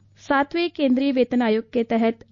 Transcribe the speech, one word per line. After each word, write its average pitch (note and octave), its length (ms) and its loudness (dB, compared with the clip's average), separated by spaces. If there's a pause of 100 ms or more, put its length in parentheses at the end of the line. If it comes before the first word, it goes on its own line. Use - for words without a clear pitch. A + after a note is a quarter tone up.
(280)
सातवें D4 420 0
केंद्रीय C#4 420 0
वेतन B3+ 300 0
आयोग A3 300 -2
के A#3 120 0
तहत A3+ 480 -2